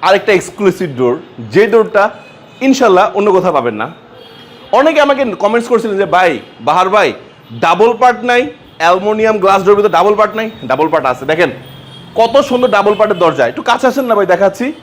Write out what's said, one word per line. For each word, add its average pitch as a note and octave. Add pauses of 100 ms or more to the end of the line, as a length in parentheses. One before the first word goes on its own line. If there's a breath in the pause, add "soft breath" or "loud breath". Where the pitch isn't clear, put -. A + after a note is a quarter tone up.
আরেকটা F#3+
এক্সক্লুসিভ F#3
ডোর, B2 (340)
যে F#3+
ডোরটা G#3 (520)
ইনশাল্লাহ A#3+
অন্য G#3
কোথাও F#3
পাবেন A#2+
না। A2 (800)
অনেকে D4
আমাকে C#4
কমেন্টস A3
করছিলেন A3
যে, G3
"ভাই, E3+ (220)
বাহার E3+
ভাই, F#3 (460)
ডাবল F3
পার্ট A3+
নাই, B3 (300)
অ্যালুমিনিয়াম G#3+
গ্লাস G3
ডোর G3+
ভিতরে G3+
ডাবল F3+
পার্ট G#3
নাই?" A3 (140)
ডাবল C3+
পার্ট D3+
আছে। B2+
দেখেন D#3 (640)
কত A3+
সুন্দর B3+
ডাবল G3+
পার্টের G#3
দরজা। C#3+
একটু B2+
কাছে A#3+
আসেন C4
না A#3
ভাই, G3+
দেখাচ্ছি। G3